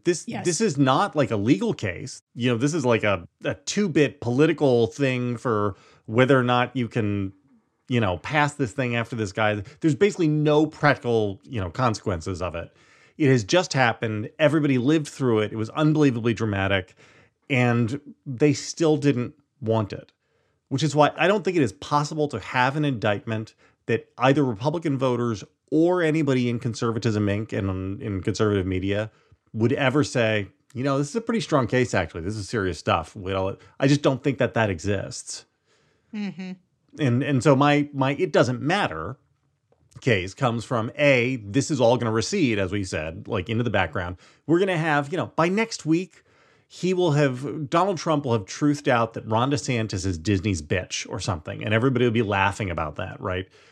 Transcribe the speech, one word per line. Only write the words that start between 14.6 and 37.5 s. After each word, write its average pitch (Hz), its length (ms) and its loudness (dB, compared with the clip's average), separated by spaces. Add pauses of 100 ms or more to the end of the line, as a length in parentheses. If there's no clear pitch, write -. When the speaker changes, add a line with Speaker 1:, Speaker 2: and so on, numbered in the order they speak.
Speaker 1:
lived 147 320 0
through 120 300 0
it. 104 120 -2
It 110 60 -8
was 110 140 -6
unbelievably 143 640 2
dramatic. 98 600 0 (540)
And 120 500 2 (260)
they 143 280 2
still 156 420 0
didn't 135 380 0 (260)
want 110 320 0
it, - 220 -14 (560)
which 135 140 -4
is 147 120 -2
why 147 220 6
I 156 100 2
don't 202 160 2
think 180 140 -2
it 147 60 4
is 107 100 0
possible 151 560 -2
to 110 100 -8
have 131 380 0
an 151 80 0
indictment 110 680 -2 (340)
that 117 200 -2 (100)
either 139 280 4
Republican 139 520 -2
voters 120 460 -2 (260)
or 175 320 2
anybody 139 480 0
in 117 100 -2
Conservatism 110 640 -2
Inc 101 260 -2
and 95 500 -4
in 98 220 -6
conservative 104 420 0
media 98 460 -2 (420)
would 117 200 2
ever 135 280 2
say, 110 460 0 (260)
"You 120 120 -8
know, 139 120 0
this 143 120 -2
is - 80 -8
a - 40 -2
pretty 226 200 -2
strong 135 260 2
case, 127 260 0
actually. 87 280 -2
This 107 160 -6
is 98 100 -8
serious 95 320 -2
stuff." 90 380 -2
Well, 95 400 -4 (240)
I 139 60 4
just 143 140 4
don't 135 220 0
think 135 140 -2
that 117 160 0
that 113 160 2
exists. - 760 -6 (720)
Speaker 2:
Mm-hmm. 185 380 -8 (480)
Speaker 1:
And, 127 200 2
and 131 220 0
so 151 120 6